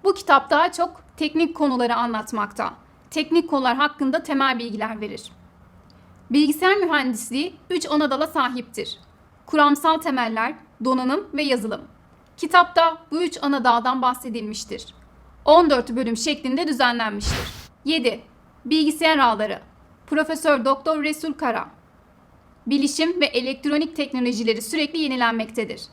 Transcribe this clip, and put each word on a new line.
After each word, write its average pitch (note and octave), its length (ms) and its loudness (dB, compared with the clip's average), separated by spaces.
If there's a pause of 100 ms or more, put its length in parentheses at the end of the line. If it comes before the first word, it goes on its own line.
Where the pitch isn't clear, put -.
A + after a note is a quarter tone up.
Bu F#4+ 100 4
kitap - 360 4
daha E4 220 2
çok F4 300 -4 (140)
teknik D#4+ 400 -2
konuları B3 400 0
anlatmakta. A3+ 760 -4 (360)
Teknik D#4+ 400 0
konular B3+ 260 2
hakkında C#4+ 460 0
temel C4+ 360 0
bilgiler A3 420 -6
verir. - 320 -12 (960)
Bilgisayar D4+ 460 4
mühendisliği D4 800 -2 (160)
üç F4 200 -2
ana D4 200 2
dala C#4 160 0
sahiptir. B3+ 720 -4 (480)
Kuramsal D4 520 4
temeller, B3 560 -2 (300)
donanım B3+ 500 0
ve D4 80 -2
yazılım. A#3+ 380 -2 (560)
Kitapta E4 600 4 (120)
bu D#4+ 120 -2
üç E4+ 200 -4
ana C#4 220 0
daldan B3 380 2
bahsedilmiştir. A3+ 920 -6 (500)
On D#4+ 260 8
dört B3 200 2
bölüm A#3 260 -2
şeklinde C#4+ 520 -2
düzenlenmiştir. A#3 800 -2 (360)
Yedi, C4+ 360 0 (440)
Bilgisayar D#4 540 2
Ağları. G#3+ 420 2 (460)
Profesör D#4 580 0
Doktor C#4 380 0
Resul D4+ 300 -4
Kara. B3+ 360 -4 (1000)
Bilişim D4+ 540 0
ve C#4+ 60 2
elektronik C#4+ 680 -2
teknolojileri A#3+ 680 -2
sürekli D#4 360 -4
yenilenmektedir. A#3 840 -2 (100)